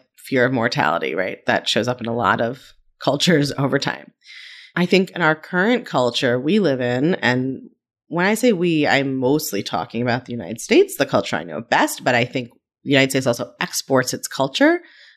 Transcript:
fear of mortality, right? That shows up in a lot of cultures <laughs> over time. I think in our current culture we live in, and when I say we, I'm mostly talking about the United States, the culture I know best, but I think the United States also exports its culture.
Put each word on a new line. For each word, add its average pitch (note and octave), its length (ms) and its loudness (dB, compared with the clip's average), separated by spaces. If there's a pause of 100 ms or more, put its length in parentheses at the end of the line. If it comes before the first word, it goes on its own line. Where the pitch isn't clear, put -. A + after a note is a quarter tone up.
(180)
fear B2+ 280 0
of C3 80 0
mortality, E2+ 640 0
right? F#2+ 300 -6
That - 240 0
shows A2 180 0
up B2 140 -4
in A2+ 60 -8
a A#2 80 -4
lot A2 260 0
of A#2+ 320 -6 (260)
cultures C#3+ 520 2
<laughs> - 60 -8
over C#3 220 0
time. - 320 -8 (640)
I F3 100 0
think F#3 260 2
in F3 100 -6
our D#3 140 4
current G#3+ 500 0
culture B2 540 0
we D#3+ 200 2
live C#3 220 2
in, B2+ 340 0
and B2+ 540 -2 (380)
when E3+ 180 -2
I G#3 80 2
say A#3 180 2
we, E3 340 0
I'm C3+ 300 2
mostly C3 480 -2
talking - 380 -6
about B2 240 -2
the A#2+ 80 -12
United A2 260 -10
States, F4 380 2
the C#3 80 0
culture A2 320 -2
I D#2 60 -8
know E2 180 -10
best, G3 420 0
but C3 100 2
I A#2+ 120 2
think A#2+ 260 -8 (340)
the C3 60 -6
United C3+ 180 4
States C3 180 -2
also B2 320 -2
exports - 540 -2
its - 140 -8
culture. C#4 520 0 (380)